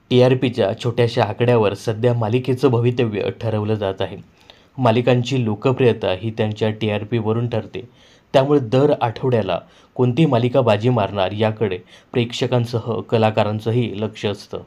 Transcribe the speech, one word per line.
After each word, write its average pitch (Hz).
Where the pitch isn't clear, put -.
टीआरपीच्या 127
छोट्याशा 120
आकड्यावर 107
सध्या 117
मालिकेचं 123
भवितव्य 117
ठरवलं 107
जात 98
आहे. 92
मालिकांची 123
लोकप्रियता 110
ही 110
त्यांच्या 107
टीआरपीवरून 110
ठरते, 101
त्यामुळे 143
दर 131
आठवड्याला 113
कोणती 127
मालिका 123
बाजी 110
मारणार 101
याकडे 110
प्रेक्षकांसह 120
कलाकारांचंही 110
लक्ष 110
असतं. 98